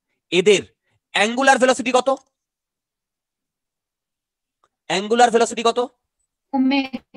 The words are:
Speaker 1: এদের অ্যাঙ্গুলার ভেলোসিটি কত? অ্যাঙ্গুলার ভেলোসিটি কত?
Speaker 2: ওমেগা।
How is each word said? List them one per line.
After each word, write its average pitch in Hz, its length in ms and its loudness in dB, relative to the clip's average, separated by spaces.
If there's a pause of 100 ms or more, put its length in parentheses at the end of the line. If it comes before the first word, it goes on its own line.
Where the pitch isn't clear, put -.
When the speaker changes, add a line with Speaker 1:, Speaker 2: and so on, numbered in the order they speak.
(320)
Speaker 1:
এদের 180 300 2 (520)
অ্যাঙ্গুলার 247 480 2
ভেলোসিটি 254 360 0
কত? 254 100 -2 (2750)
অ্যাঙ্গুলার 214 440 0
ভেলোসিটি 233 340 -2
কত? 233 100 -2 (760)
Speaker 2:
ওমেগা। 262 460 -2 (180)